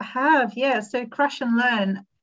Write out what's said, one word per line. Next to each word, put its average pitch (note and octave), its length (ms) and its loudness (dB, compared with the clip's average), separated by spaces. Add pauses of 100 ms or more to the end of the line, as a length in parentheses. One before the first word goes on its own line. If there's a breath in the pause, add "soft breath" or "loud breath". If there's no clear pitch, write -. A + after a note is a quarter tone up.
I G#3 40 -10
have, C4 500 2
yeah. B3 260 0
So A#3+ 260 -6
Crash C#4+ 340 -2
and A#3+ 160 0
Learn, G#3 480 0 (180)